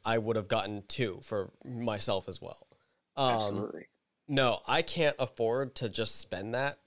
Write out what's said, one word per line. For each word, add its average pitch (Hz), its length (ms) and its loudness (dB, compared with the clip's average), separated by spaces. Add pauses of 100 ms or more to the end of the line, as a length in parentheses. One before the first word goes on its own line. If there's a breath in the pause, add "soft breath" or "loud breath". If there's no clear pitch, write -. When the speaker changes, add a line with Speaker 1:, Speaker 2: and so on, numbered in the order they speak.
Speaker 1:
I 113 140 4
would 110 180 0
have 104 120 -2
gotten 104 400 0
two 110 360 -2
for 101 260 -4 (140)
myself 113 640 -2
as 92 120 -8
well. - 260 -14 (500)
Um, 131 180 4
Speaker 2:
Absolutely. 104 520 -2 (420)
Speaker 1:
no, 131 380 4
I 139 160 4
can't 156 360 2
afford 123 580 0
to 117 140 -2
just 107 280 -2
spend 104 360 -6
that 135 320 -2